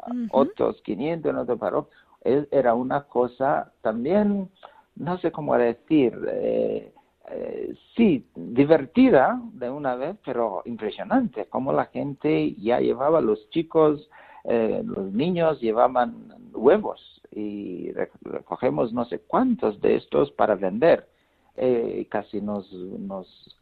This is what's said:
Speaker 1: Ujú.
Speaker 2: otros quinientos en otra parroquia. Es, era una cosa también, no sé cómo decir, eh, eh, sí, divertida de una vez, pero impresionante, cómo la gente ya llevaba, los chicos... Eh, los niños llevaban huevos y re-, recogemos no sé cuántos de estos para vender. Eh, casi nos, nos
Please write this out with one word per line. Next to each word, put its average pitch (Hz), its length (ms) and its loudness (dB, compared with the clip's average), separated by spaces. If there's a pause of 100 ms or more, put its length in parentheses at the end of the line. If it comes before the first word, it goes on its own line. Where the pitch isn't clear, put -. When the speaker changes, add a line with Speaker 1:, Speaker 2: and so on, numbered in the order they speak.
Speaker 1:
Ujú. 240 240 -6
Speaker 2:
otros - 520 0
quinientos 143 480 -4
en 135 80 -2
otra 123 180 -4
parroquia. 127 400 -4 (260)
Es, 143 300 0
era 123 220 4
una 131 280 -2
cosa 127 720 -2 (100)
también, 185 640 0 (460)
no 175 240 -4
sé 165 140 -2
cómo 143 240 0
decir, 120 600 2 (120)
eh, - 640 -2 (380)
eh, - 440 -10 (220)
sí, 180 300 2 (100)
divertida 147 1040 4 (140)
de 123 160 -8
una 135 260 -4
vez, 156 280 -6
pero 117 420 -4
impresionante, 110 800 -4
cómo 131 260 -4
la 139 140 0
gente 147 680 -2
ya 117 260 0
llevaba, 131 400 2
los 110 300 -2
chicos... 156 580 0 (360)
Eh, 104 400 0
los 95 280 -6
niños 160 480 0
llevaban 120 540 2 (380)
huevos 131 480 2 (320)
y 101 600 -8
re-, - 180 -6 (120)
recogemos 127 720 -4
no 120 140 -2
sé - 140 -8
cuántos 208 600 0
de 110 160 4
estos 143 360 0
para 107 220 2
vender. 107 540 2 (480)
Eh, 117 540 0
casi 104 300 -6
nos, 101 320 -6
nos 92 880 -14